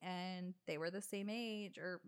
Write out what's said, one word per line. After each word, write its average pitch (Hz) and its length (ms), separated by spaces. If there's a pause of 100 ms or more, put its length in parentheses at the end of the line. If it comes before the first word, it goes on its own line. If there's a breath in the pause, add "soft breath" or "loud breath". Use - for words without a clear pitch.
and 180 520 (140)
they 156 100
were 160 140
the 196 100
same 202 280
age, 214 480
or 175 300